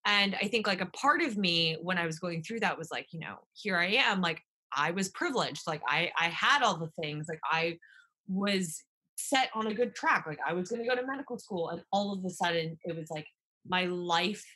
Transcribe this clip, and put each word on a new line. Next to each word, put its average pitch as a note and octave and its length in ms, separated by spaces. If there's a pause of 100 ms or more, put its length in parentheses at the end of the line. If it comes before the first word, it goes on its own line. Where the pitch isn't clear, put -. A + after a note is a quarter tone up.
And G3+ 340
I G3+ 80
think, A3 180
like, F#3+ 140
a F#3 60
part - 360
of B3+ 140
me E3+ 440
when F3+ 180
I E3+ 80
was D#3+ 120
going E3+ 240
through A3+ 180
that E3 180
was D#3+ 120
like, B2+ 220
you E3 80
know, G2+ 160 (180)
here F#3+ 220
I F3 160
am, A3+ 280
like, E3+ 220 (320)
I C#3+ 160
was F#3+ 200
privileged, F#3 560
like, D#3+ 200
I, D#3 320
I E3 100
had A#3 340
all G3 160
the D#3+ 120 (100)
things, D3+ 280
like, D#3+ 160
I E3 340 (480)
was F#3+ 560 (340)
set C4 380
on A3 120
a G#3+ 80
good A#3+ 200
track, A3 320
like, D3+ 200
I D#3 80
was F#3 160
gonna A#3 160
go B3 100
to B3+ 100
medical C4+ 320
school, F3 300
and E3+ 140 (100)
all G3+ 200
of F#3 120
a F#3 60
sudden, E3 540
it E3 120
was D#3+ 140
like D3+ 160 (420)
my F#3 160
life F3+ 600 (120)